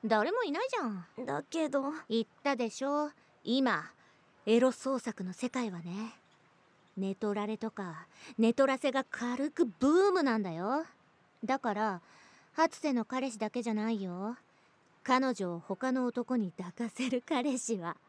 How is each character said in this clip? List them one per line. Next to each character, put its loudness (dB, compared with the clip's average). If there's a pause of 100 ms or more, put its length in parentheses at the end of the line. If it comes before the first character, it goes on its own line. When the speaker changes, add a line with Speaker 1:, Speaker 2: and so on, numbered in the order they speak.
Speaker 1:
誰 4
も 0
い -2
な -2
い -2
じ -2
ゃ 0
ん。 -4 (200)
Speaker 2:
だ -4
け -2
ど。 -2 (160)
Speaker 1:
言 0
っ -4 (160)
た 0
で -2
し -6
ょ。 0 (320)
今、 2 (540)
エ 6
ロ 6
創 -4
作 -8
の -6
世 -4
界 -4
は -10
ね、 -8 (840)
ネ -2
ト -2
ラ -2
レ -4
と -4
か、 -10 (300)
ネ 6
ト 6
ラ 2
セ 0
が 0
軽 -4
く 2
ブ 0
ー 6
ム 2
な 2
ん 0
だ -4
よ。 -2 (580)
だ 0
か 0
ら、 0 (520)
初 2
瀬 0
の 2
彼 -2
氏 -10
だ -2
け -4
じ -2
ゃ 0
な 0
い 0
よ。 -6 (680)
彼 4
女 -2
を -6
他 -4
の 2
男 -2
に 0
抱 -6
か -6
せ -4
る 0
彼 0
氏 -2
は。 -6 (140)